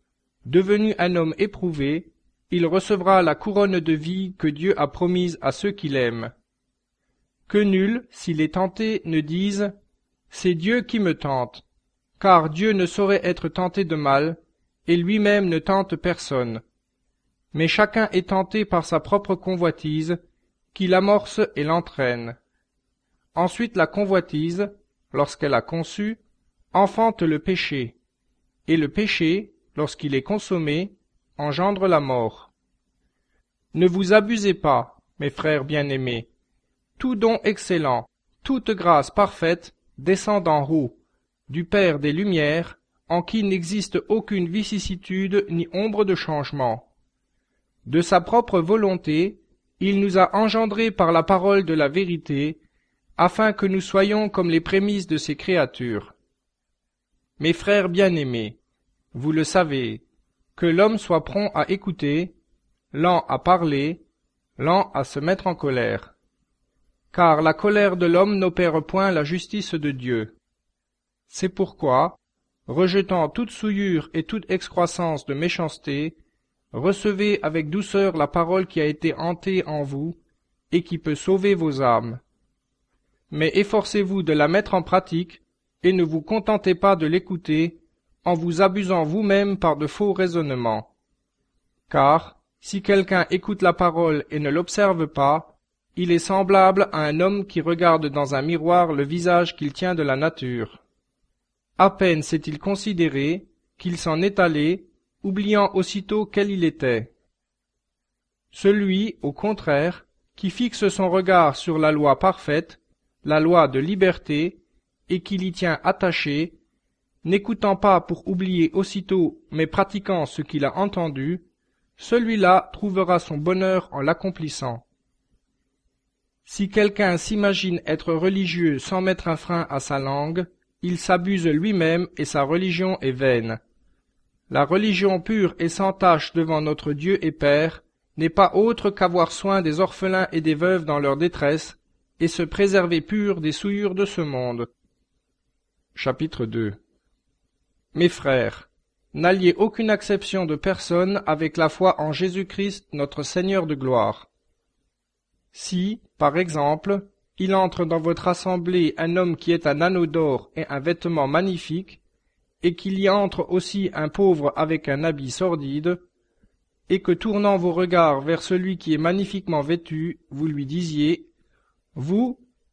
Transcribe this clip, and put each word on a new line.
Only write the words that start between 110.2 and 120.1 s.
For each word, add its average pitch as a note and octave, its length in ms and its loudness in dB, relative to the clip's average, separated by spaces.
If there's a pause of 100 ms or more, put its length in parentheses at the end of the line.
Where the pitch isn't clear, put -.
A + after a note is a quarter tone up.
qui - 140 -6
fixe A3 400 -2
son F#3 220 -2
regard F3+ 460 4
sur D#3 220 -4
la D#3 140 4
loi D3 260 4
parfaite, E3+ 600 -2 (440)
la D3+ 160 2
loi D#3+ 280 6
de C3 120 -2
liberté, F3 840 0 (480)
et F#3 100 -2
qui G3 160 -6
l'y F#3 140 -2
tient E3+ 320 -2
attaché, E3 720 -2 (720)
n'écoutant G3+ 500 0
pas F#3+ 260 4
pour - 280 -8
oublier F3+ 440 0
aussitôt, F#3+ 800 -2
mais D#3 160 -2
pratiquant F#3+ 580 -2